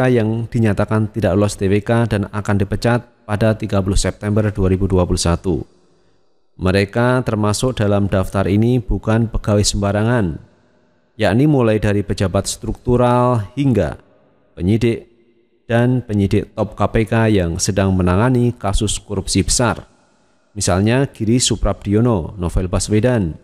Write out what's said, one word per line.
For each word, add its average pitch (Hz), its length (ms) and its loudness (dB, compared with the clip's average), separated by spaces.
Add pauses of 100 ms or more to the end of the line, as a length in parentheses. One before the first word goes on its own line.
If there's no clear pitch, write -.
(120)
yang 113 360 0
dinyatakan 110 640 0
tidak 101 280 0
lolos 101 160 0
T 98 120 -4
W 101 160 0
K 117 240 0
dan 101 240 -2
akan 104 320 -4
dipecat 107 640 -4
pada 107 320 0
tiga 98 240 -2
puluh 95 160 0
September 104 560 -2
dua 92 160 2
ribu 95 160 0
dua 92 160 2
puluh 90 160 0
satu. 85 480 -2 (880)
Mereka 117 720 0
termasuk 107 480 -2
dalam 101 320 0
daftar 95 400 -2
ini 113 320 2
bukan 110 480 -2
pegawai 104 400 0
sembarangan, 101 720 -2 (800)
yakni 107 240 2
mulai 127 320 2
dari 101 320 0
pejabat 98 400 -2
struktural 123 1120 0
hingga 110 400 0 (560)
penyidik 107 560 0 (560)
dan 120 400 2
penyidik 101 480 0
top 107 160 -4
K - 160 -10
P - 160 -6
K 107 100 -4 (220)
yang 85 240 0
sedang 98 320 0
menangani 113 640 2
kasus 98 400 -2
korupsi 98 480 -4
besar. - 400 -2 (720)
Misalnya 101 480 2
Giri 113 340 0
Suprabdiono, 104 1000 0
Novel 87 320 -2
Baswedan, 104 720 0